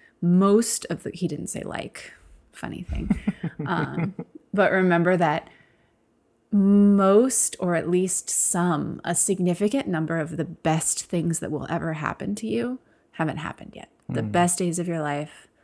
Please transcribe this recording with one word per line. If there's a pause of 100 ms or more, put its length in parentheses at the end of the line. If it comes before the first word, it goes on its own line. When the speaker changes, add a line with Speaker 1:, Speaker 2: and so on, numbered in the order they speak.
(220)
Speaker 1:
most
of
the,"
he
didn't
say,
like, (400)
funny
thing, (300)
Speaker 2:
<laughs>
Speaker 1:
um, (400)
but
remember
that (1040)
most,
or
at
least
some,
a
significant
number
of
the
best
things
that
will
ever
happen
to
you (340)
haven't
happened
yet. (200)
The
Speaker 2:
Mm.
Speaker 1:
best
days
of
your
life, (160)